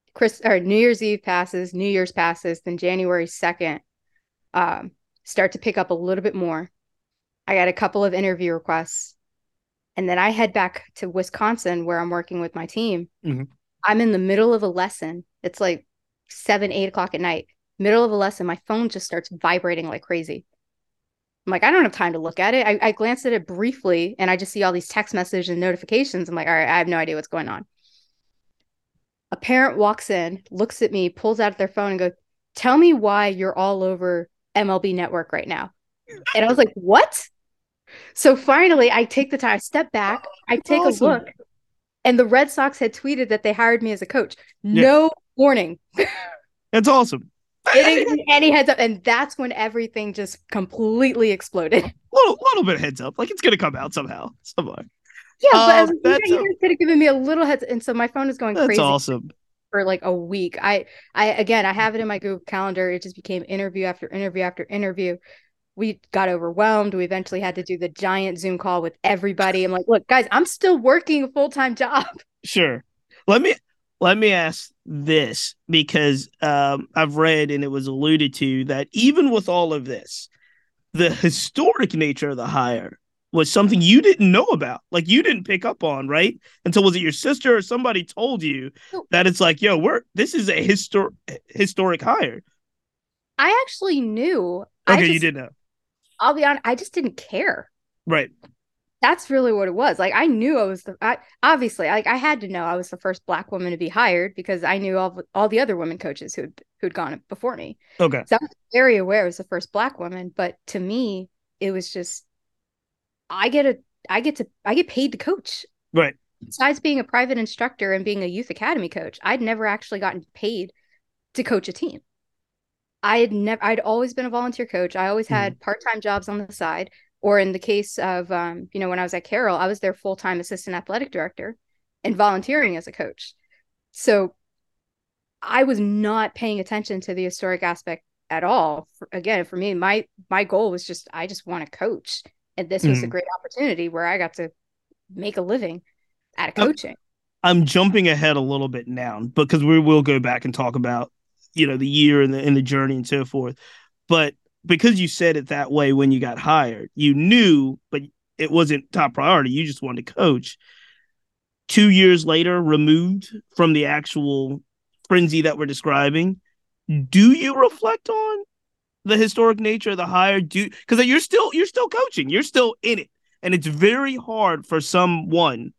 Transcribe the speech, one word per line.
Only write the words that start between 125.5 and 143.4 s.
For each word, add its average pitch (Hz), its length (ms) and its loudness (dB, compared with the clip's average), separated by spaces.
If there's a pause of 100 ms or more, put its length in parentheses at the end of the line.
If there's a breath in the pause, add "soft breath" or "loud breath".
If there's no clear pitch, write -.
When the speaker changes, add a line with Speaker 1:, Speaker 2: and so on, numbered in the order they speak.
Speaker 2:
Mm-hmm. - 120 -20
Speaker 1:
part-time 214 360 -6
jobs 202 260 -4
on 208 120 -8
the 196 120 -14
side, 165 380 -6 (300 soft breath)
or 202 200 4
in 190 120 2
the 185 80 -8
case 208 380 -4
of, 180 340 -4
um, 175 420 -6
you 196 60 -8
know, 185 100 -4
when 180 100 -4
I 180 40 -2
was 175 120 -6
at 175 80 -8
Carroll, 208 340 -2
I 180 80 -2
was 202 140 -4
their 185 160 -4
full-time 190 440 -6
assistant 185 360 -10
athletic 233 360 -8
director 185 460 -10 (460)
and 208 120 -4
volunteering 208 640 0
as 170 80 -12
a - 60 -18
coach. - 420 -12 (580)
So 196 440 0 (1040)
I 233 220 0
was 254 160 0
not 208 560 -2
paying 214 240 -6
attention 202 420 -8
to 185 140 -10
the 185 80 -6
historic 180 400 -6
aspect 175 400 -6 (260)
at 160 140 -4
all. 165 440 0 (120)
For, - 120 -20
again, 185 340 -4
for 180 120 -12
me, 196 160 -4
my, 196 320 0 (240)
my 196 140 0
goal 202 260 0
was 180 160 -8
just, - 260 -14
I 170 140 -10
just 196 220 -16
want 170 180 -10
to - 120 -20
coach. - 440 -8 (340)
And 180 140 -8
this 190 140 -4
was 131 160 4
a - 20 -6
Speaker 2:
Mm-hmm. 117 80 -8
Speaker 1:
great 180 160 -8 (140)
opportunity 180 500 -6